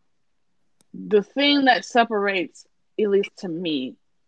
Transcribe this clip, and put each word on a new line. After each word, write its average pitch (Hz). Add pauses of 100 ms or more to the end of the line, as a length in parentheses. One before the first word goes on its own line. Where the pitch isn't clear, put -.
(920)
the 190
thing 285
that 240
separates, 202 (340)
at 214
least 196
to 196
me, 160 (320)